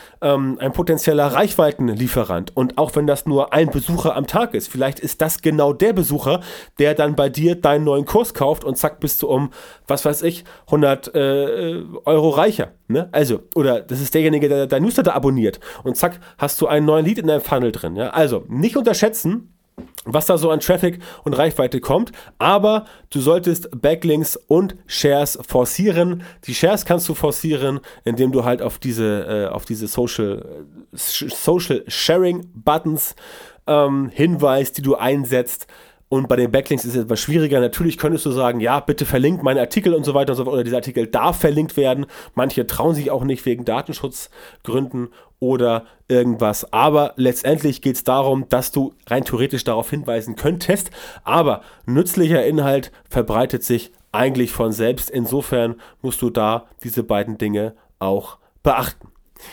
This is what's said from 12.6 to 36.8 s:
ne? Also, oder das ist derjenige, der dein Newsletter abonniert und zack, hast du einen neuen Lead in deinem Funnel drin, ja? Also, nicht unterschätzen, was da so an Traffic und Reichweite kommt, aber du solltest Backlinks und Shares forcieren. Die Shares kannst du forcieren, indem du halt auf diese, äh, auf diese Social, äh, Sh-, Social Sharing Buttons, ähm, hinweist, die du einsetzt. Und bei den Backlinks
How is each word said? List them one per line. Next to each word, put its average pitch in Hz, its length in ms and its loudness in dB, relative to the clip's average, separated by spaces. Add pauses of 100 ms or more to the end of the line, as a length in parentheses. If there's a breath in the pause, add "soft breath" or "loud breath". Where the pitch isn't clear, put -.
ne? 127 240 0
Also, 120 300 0 (140)
oder 131 260 2
das 131 200 -6
ist 135 120 -4
derjenige, 151 360 2
der 139 180 2
dein 139 160 0
Newsletter 170 320 2
abonniert 131 440 0 (240 loud breath)
und - 140 -6
zack, 175 220 -2 (180 loud breath)
hast - 240 -4
du 160 60 4
einen 151 180 2
neuen 156 200 4
Lead 220 140 0
in 160 80 -4
deinem 151 140 2
Funnel 123 300 0
drin, 85 240 -8
ja? 113 140 -4
Also, 147 380 0
nicht 156 280 -2
unterschätzen, 220 800 0 (520)
was 147 200 0
da 180 120 4
so 160 120 0
an 156 100 2
Traffic 180 400 0 (240 loud breath)
und 143 100 -2
Reichweite 131 460 0
kommt, 185 320 0 (260 loud breath)
aber 208 480 2 (240 loud breath)
du 143 100 -4
solltest 170 500 2 (120)
Backlinks 156 540 2
und 185 400 2 (120)
Shares 143 600 0
forcieren. 175 760 0 (220 loud breath)
Die 131 80 -6
Shares 196 320 2
kannst 175 240 0
du 160 40 -2
forcieren, 143 640 -2 (240 loud breath)
indem 127 280 2
du 127 120 2
halt 120 180 0
auf 117 180 -6
diese, 104 680 -2
äh, - 40 -6
auf 104 120 -10
diese 110 220 -8
Social, 98 800 -4 (280)
äh, 82 40 -18
Sh-, - 360 -6
Social 170 540 0
Sharing 175 680 0
Buttons, 151 600 -2 (520 loud breath)
ähm, 139 420 2
hinweist, 139 680 2
die 147 40 -6
du 135 140 2
einsetzt. 127 720 -2 (440 soft breath)
Und 135 160 0
bei 127 100 2
den 120 140 2
Backlinks 135 340 0